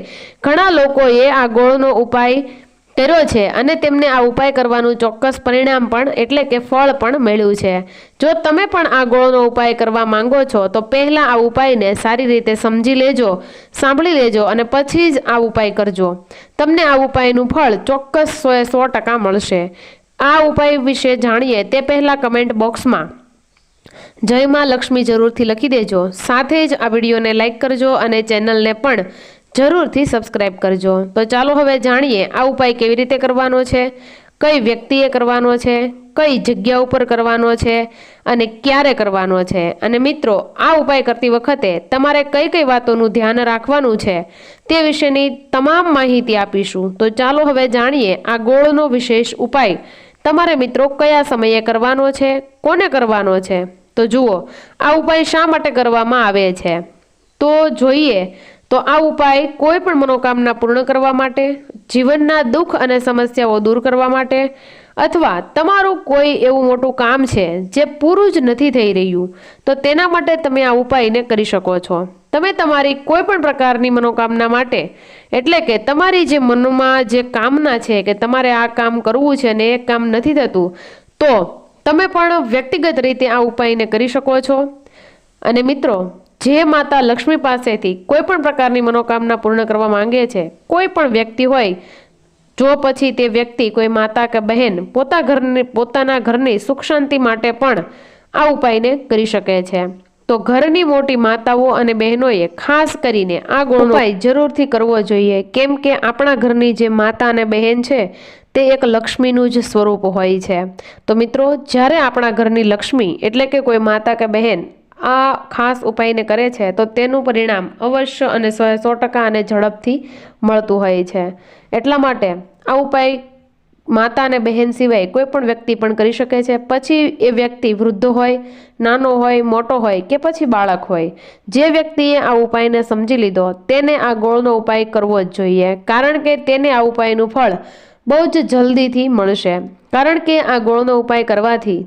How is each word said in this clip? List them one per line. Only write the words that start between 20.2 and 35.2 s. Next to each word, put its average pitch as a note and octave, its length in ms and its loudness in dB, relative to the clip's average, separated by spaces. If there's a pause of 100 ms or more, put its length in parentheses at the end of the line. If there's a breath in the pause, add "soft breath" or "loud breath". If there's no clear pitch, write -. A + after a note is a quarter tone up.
આ C#4+ 240 4
ઉપાય D4 320 2
વિશે B3+ 400 0
જાણીએ A#3 480 0
તે C4 160 -2
પહેલાં C#4+ 360 0
કમેન્ટ A#3+ 360 -2
બોક્સમાં A3 540 -2 (1160 loud breath)
"જય B3 220 2
માં C#4+ 200 2
લક્ષ્મી" B3 360 0
જરૂરથી A#3 420 0
લખી A3 240 -2
દેજો. G3+ 420 0
સાથે C4 560 -2
જ C#4 80 -2
આ A#3 140 -4
વીડિયોને A3+ 440 0
લાઈક A3+ 280 0
કરજો C4 340 0
અને A3+ 280 0
ચેનલને A3 500 0
પણ A3 320 -2 (520 loud breath)
જરૂરથી C#4+ 480 2
સબસ્ક્રાઇબ G#3+ 500 -4
કરજો. F#3+ 400 0 (100)
તો F#3+ 200 -2
ચાલો B3 300 0
હવે C#4 240 2
જાણીએ B3 480 0
આ B3+ 180 -2
ઉપાય C4 280 0
કેવી A#3 220 0
રીતે B3+ 240 0
કરવાનો B3+ 460 0
છે, B3+ 180 0 (580 loud breath)
કઈ D4+ 200 2
વ્યક્તિએ A#3 480 0
કરવાનો A#3+ 480 0